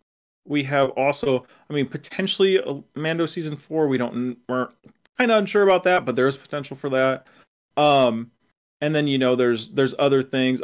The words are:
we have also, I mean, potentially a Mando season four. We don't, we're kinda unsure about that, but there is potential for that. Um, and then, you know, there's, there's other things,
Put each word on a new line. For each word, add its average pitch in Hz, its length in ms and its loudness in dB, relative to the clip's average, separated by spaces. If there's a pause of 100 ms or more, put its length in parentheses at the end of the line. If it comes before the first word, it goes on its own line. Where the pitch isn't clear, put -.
(460)
we 147 180 -2
have 139 260 0
also, 135 560 -2 (220)
I 147 40 -12
mean, 139 140 -2
potentially 190 720 -2
a - 240 -6 (120)
Mando 160 320 -2
season 156 300 -8
four. 156 320 -2
We 131 100 0
don't, 120 400 -6 (100)
we're 127 200 -4 (500)
kinda 233 200 2
unsure 202 240 0
about 185 220 4
that, 180 200 2
but 127 120 -4
there 127 120 2
is 139 80 0
potential 143 400 -12
for 139 140 -8
that. 131 380 0 (480)
Um, 127 540 2 (520)
and 151 120 -2
then, 147 120 0
you 139 100 0
know, 127 200 2
there's, 120 320 0
there's 135 300 0
other 139 240 2
things, 131 420 -2